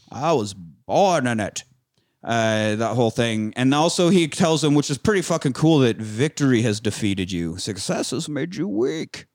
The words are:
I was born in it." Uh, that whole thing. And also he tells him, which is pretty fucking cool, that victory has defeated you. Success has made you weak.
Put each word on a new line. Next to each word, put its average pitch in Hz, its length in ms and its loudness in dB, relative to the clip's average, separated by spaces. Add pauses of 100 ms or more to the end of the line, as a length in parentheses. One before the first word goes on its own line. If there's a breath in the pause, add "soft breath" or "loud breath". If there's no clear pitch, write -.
(100)
I 151 220 -2
was 107 220 -2
born 127 720 0
in 117 140 0
it." - 240 -6 (580)
Uh, 110 540 0
that 110 180 -2
whole 120 160 2
thing. 110 460 -2
And 131 180 2
also 170 340 2
he 170 200 4
tells 160 360 0
him, 147 100 4
which 143 160 2
is 139 60 -2
pretty 208 240 0
fucking 156 320 -2
cool, 156 280 4
that 117 180 4
victory 117 640 0
has 110 180 0
defeated 98 500 -2
you. 85 280 -4
Success - 540 -6
has 139 180 -6
made 156 240 -6
you 170 140 -4
weak. 143 680 -4